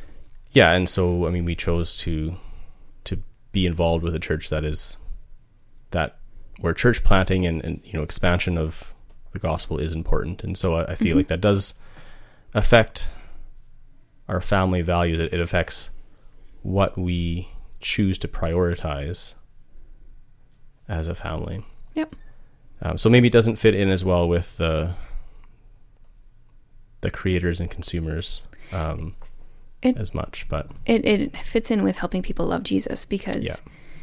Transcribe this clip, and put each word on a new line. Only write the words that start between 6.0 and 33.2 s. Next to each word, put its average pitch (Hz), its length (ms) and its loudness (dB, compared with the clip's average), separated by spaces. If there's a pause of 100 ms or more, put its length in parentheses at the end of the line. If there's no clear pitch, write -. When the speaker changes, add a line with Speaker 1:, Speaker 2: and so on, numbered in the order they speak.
Speaker 1:
where 85 160 0
church - 300 4
planting 92 420 6
and, 82 180 -2
and, 80 200 -4
you - 100 -20
know, 78 80 -2
expansion 87 560 2
of 80 340 -4 (400)
the 95 60 -8
gospel - 400 -4
is 80 140 -2
important. 80 520 0
And 90 140 -4
so 87 160 0
I, 82 180 -2
I - 40 -6
feel - 140 0
Speaker 2:
Mm-hmm. 80 80 4
Speaker 1:
like 95 100 2
that 85 120 0
does 101 340 4 (760)
affect - 580 6 (1160)
our 92 120 0
family 92 420 4
values. 87 380 2
It, 82 120 -2
it 85 80 0
affects - 480 -2 (760)
what 98 360 0
we 87 500 -2 (320)
choose 95 380 0
to - 100 -6
prioritize 85 1040 -2 (1500)
as 82 180 -2
a 85 80 -4
family. - 500 -6 (300)
Speaker 2:
Yep. 311 220 -4 (680)
Speaker 1:
Um, 80 160 -2
so - 100 4
maybe 120 200 8
it 113 40 -2
doesn't 113 240 6
fit 110 200 6
in 98 120 2
as 92 160 2
well 87 240 4
with 85 280 0
the, 82 380 0 (2000)
the 95 80 0
creators 87 500 0
and 85 100 -4
consumers, 82 720 -6 (300)
um, 78 420 -4 (680)
Speaker 2:
It, 254 140 4
Speaker 1:
as - 180 -4
much, - 360 -6
but 147 180 -2 (160)
Speaker 2:
it, 226 220 2
it 208 320 2
fits - 320 -2
in 214 120 2
with 190 160 2
helping 180 240 -2
people - 240 -2
love - 160 0
Jesus, - 440 -2
because - 400 -4